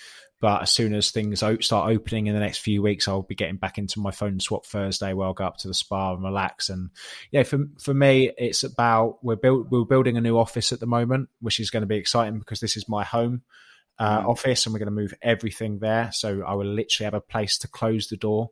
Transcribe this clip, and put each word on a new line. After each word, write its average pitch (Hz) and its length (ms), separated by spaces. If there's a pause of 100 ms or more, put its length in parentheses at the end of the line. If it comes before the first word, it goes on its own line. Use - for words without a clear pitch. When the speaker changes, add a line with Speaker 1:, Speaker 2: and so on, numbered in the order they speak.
(400)
Speaker 1:
but 104 200
as - 100
soon 110 220
as 104 180
things 104 320
o-, 110 180
start 101 300
opening 110 360
in 104 80
the 104 60
next 104 180
few 101 240
weeks, 101 260
I'll 98 140
be 98 120
getting 92 220
back 95 220
into 101 200
my 101 120
phone 98 280
swap - 280
Thursday 98 480
where 95 120
I'll 92 60
go 95 140
up 87 120
to - 100
the 92 60
spa 95 380
and 90 100
relax. 95 460
And, 92 220 (400)
you 139 100
know, 123 40
for, 143 160 (180)
for - 160
me, 135 420
it's 120 260
about, 117 600
we're 117 120
build-, 127 340
we're 123 140
building 127 340
a - 20
new 117 160
office 117 340
at 123 100
the 117 60
moment, 120 440 (100)
which 117 200
is 107 100
gonna 107 160
be 107 100
exciting 110 440
because - 200
this 110 160
is 107 140
my 104 140
home, 120 360 (580)
uh, 107 240
Speaker 2:
Mm. 110 80
Speaker 1:
office, 120 340
and 113 80
we're 110 60
gonna 104 120
move 104 300
everything 107 580
there. 110 340
So 101 340
I 98 80
will 101 100
literally 107 400
have 104 80
a 104 80
place - 380
to - 100
close 110 400
the 110 80
door 107 360